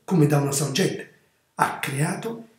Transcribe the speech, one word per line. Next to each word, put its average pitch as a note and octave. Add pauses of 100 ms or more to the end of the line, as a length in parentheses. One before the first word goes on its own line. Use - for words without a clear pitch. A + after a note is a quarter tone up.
come D3+
da C#3+
una C#3
sorgente, - (460)
ha -
creato D3+